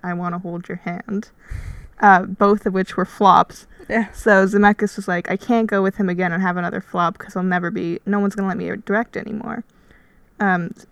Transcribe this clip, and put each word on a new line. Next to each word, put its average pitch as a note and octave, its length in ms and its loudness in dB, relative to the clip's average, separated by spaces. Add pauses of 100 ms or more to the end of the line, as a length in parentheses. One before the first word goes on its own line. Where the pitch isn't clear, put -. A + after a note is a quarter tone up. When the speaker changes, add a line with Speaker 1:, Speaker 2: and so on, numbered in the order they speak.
Speaker 1:
I F3+ 120 -6
Wanna F3 260 -6
Hold F3 280 -10
Your F3+ 100 -8
Hand, F#3+ 520 -8 (680)
uh, F#3+ 240 8
both G3+ 420 2
of F#3+ 80 0
which F#3+ 220 -4
were F#3 80 0
flops. - 640 2 (220)
Speaker 2:
Yeah. G#3+ 240 -2
Speaker 1:
So F#3+ 320 4
Zemeckis G3+ 520 2
was G3 120 -8
like, F3 220 -4
"I F#3+ 80 -2
can't A3+ 280 0
go G3+ 160 0
with F#3+ 140 0
him F#3+ 140 0
again F3+ 200 0
and E3+ 120 -2
have F3+ 160 -2
another F3 240 -4
flop F3 340 -2
'cause - 160 -16
he'll F#3 100 -4
never F3+ 280 0
be, F3 340 -6
no G3+ 160 0
one's G3+ 140 0
gonna G3 140 -4
let F3+ 100 -4
me F3 120 -6 (140)
direct G#3+ 320 -2
anymore." - 480 -10 (760)
Um, F3+ 360 -2 (180)